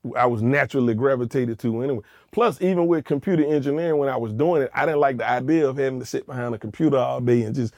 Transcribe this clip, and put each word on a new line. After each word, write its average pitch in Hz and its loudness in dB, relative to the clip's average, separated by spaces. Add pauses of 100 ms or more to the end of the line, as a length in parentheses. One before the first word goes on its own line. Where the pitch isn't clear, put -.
(160)
I 123 4
was 117 0
naturally 127 2
gravitated 123 -2
to 117 -2
anyway. 131 -4 (300)
Plus, 226 0
even 180 2
with 170 2
computer 151 0
engineering, 151 0
when 139 0
I 127 -2
was 117 -4
doing 147 2
it, 123 -2
I 135 0
didn't 151 2
like 135 2
the 113 -2
idea 135 2
of 131 -4
having 135 -2
to 123 -10
sit - -8
behind 120 -6
a 104 -10
computer 135 0
all 127 0
day 120 2
and 107 -6
just 120 -4